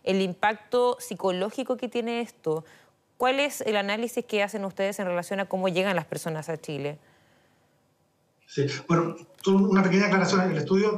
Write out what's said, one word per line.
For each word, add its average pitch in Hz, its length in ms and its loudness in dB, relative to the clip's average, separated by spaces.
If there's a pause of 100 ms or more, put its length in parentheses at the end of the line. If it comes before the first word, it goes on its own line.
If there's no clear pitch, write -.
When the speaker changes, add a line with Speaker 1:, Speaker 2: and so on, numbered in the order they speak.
Speaker 1:
el 190 180 2
impacto 220 760 0
psicológico 208 800 -2
que 240 120 -6
tiene 233 320 -4
esto. 160 420 -6 (540)
¿Cuál 262 220 2
es 285 220 -2
el 214 140 0
análisis 214 480 -2
que 208 200 0
hacen 202 220 -4
ustedes 196 340 -4
en 196 80 -4
relación 175 320 -2
a 190 80 -4
cómo 190 200 0
llegan 185 280 0
las 160 100 -2
personas 156 440 -6
a 156 120 -6
Chile? 147 380 -6 (1500)
Speaker 2:
Sí, - 220 -2 (200)
bueno, 170 280 2 (260)
tú, 196 160 4 (100)
una 190 140 6
pequeña 185 240 4
aclaración. 185 460 2
El 151 60 -2
estudio 196 400 2